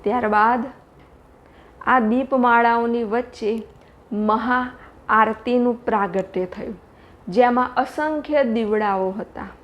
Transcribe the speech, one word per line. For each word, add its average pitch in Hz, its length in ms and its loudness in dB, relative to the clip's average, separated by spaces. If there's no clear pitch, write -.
ત્યારબાદ 220 600 2
આ 254 160 4
દીપમાળાઓની 233 1040 2
વચ્ચે 226 460 -4
મહા 233 400 0
આરતીનું 233 720 2
પ્રાગટ્ય 190 640 -2
થયું, 208 300 -12
જેમાં 240 480 2
અસંખ્ય 302 720 -2
દીવડાઓ 208 680 0
હતા. 196 400 -12